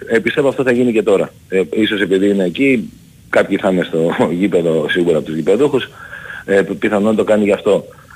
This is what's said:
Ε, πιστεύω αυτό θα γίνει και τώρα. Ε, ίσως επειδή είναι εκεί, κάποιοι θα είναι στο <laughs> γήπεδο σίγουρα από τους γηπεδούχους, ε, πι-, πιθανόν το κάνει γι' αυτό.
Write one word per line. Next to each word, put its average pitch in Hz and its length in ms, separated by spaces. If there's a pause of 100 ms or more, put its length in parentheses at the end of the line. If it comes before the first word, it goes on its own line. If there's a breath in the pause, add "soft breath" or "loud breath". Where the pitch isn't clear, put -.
Ε, 113 120
πιστεύω 135 280
αυτό 131 160
θα 123 80
γίνει 123 200
και 110 120
τώρα. 92 300 (160)
Ε, 92 120 (140)
ίσως 104 260
επειδή 95 280
είναι 98 140
εκεί, 110 460 (400)
κάποιοι 98 280
θα 101 120
είναι 90 140
στο 82 360
<laughs> 87 200
γήπεδο 82 500
σίγουρα 85 280
από 73 80
τους 80 100
γηπεδούχους, 117 540 (560 loud breath)
ε, 98 160
πι-, 95 140
πιθανόν 107 400
το 107 80
κάνει 107 200
γι' 101 80
αυτό. 95 340 (300 loud breath)